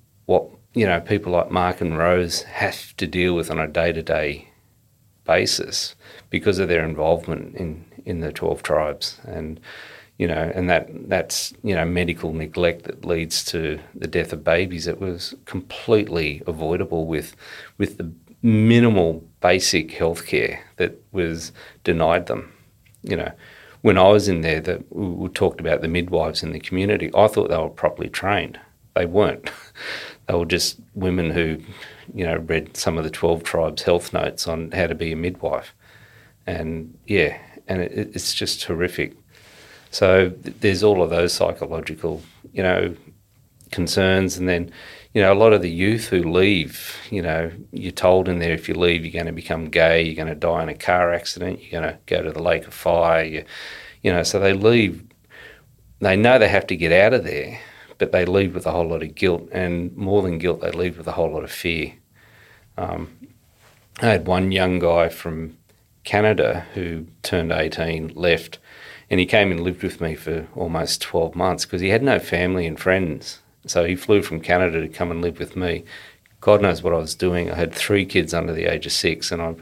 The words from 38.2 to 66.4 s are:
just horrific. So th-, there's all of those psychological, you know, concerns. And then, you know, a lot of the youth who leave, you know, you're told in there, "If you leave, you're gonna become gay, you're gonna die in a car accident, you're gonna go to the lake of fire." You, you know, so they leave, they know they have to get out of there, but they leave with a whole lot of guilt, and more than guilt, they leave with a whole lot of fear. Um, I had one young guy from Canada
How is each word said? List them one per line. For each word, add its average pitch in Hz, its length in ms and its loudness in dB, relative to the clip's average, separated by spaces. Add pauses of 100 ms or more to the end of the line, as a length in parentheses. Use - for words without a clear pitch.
just - 320 -4
horrific. 87 500 -2 (760)
So 92 400 6
th-, - 280 -14
there's 95 240 2
all 101 180 6
of 80 100 2
those 85 200 2
psychological, 80 880 -4 (300)
you 98 100 -4
know, 92 320 2 (800)
concerns. 95 640 2
And 90 120 -2
then, 85 200 -2 (440)
you 110 80 4
know, 95 100 6
a 98 80 4
lot 110 140 8
of 101 80 6
the 87 100 -2
youth 101 380 0
who 90 140 2
leave, 87 760 2 (120)
you 101 120 -4
know, 82 280 -2 (220)
you're 95 220 -8
told 92 340 4
in 90 120 0
there, 85 140 -2
"If 80 140 -6
you 90 80 -4
leave, 85 300 2
you're 80 120 -8
gonna 82 140 -4
become 80 380 -6
gay, 82 320 4
you're 80 140 -2
gonna 80 200 -6
die 82 260 0
in 80 60 -4
a 78 80 -8
car 90 380 2
accident, 87 480 -6
you're 85 200 -8
gonna 80 240 -6
go 85 160 -2
to 80 120 -6
the 80 100 -8
lake 85 240 -2
of - 60 -18
fire." 85 500 2
You, 78 220 -8 (580)
you 98 80 2
know, 85 120 2
so 98 160 0
they 98 120 4
leave, 98 520 4 (960)
they 95 160 4
know 120 200 6
they 104 120 6
have 92 180 2
to 95 80 -4
get 80 160 0
out 101 220 6
of 123 100 2
there, 78 360 -8 (380)
but - 140 -2
they 90 140 4
leave 92 280 2
with 87 140 -6
a 80 40 0
whole 85 160 0
lot 82 140 -2
of 76 140 -8
guilt, 87 360 0
and 87 460 -4
more 101 240 2
than 87 160 -2
guilt, 82 240 -2
they 85 80 -2
leave 85 300 -4
with 82 80 -14
a - 60 -4
whole 82 180 0
lot 78 120 -6
of - 80 -12
fear. 82 420 -4 (840)
Um, 85 320 -6 (920)
I 117 60 4
had 87 180 2
one 92 240 2
young 92 260 2
guy 85 320 4
from 80 480 -10 (460)
Canada 98 720 2